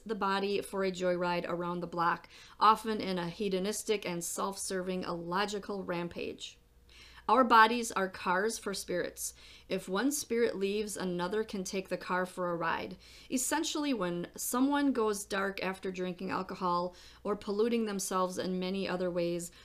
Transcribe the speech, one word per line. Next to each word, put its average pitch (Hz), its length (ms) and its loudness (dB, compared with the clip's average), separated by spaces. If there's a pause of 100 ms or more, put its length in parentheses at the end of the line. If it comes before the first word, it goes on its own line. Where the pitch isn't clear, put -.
the 220 80 -2
body 196 460 0
for 190 220 -2
a 190 80 2
joyride 175 560 0
around 175 340 -2
the 170 60 -6
block, 170 400 0 (320)
often 214 400 6
in 185 200 -2
a 170 100 -2
hedonistic 202 800 0
and 175 160 -4
self-serving, 190 800 -4
illogical 190 800 -4
rampage. - 760 -6 (720)
Our 240 140 8
bodies 226 480 6
are 190 160 0
cars 196 500 0
for 202 160 -6
spirits. - 640 -4 (340)
If 185 180 -4
one 202 240 2
spirit 233 460 0
leaves, 202 400 -2
another 185 460 0
can 208 200 -6
take 190 260 -4
the 180 80 -2
car 185 280 0
for 180 240 -4
a 175 60 -2
ride. 165 400 -2 (340)
Essentially, 294 640 0
when 175 420 -2
someone 277 580 4
goes 214 320 0
dark 196 360 -2
after 190 300 -4
drinking 185 400 -4
alcohol 180 640 0 (280)
or 202 120 -2
polluting 220 500 2
themselves 185 540 0
in 185 200 -2
many 185 280 -2
other 185 240 0
ways, 175 400 -2 (140)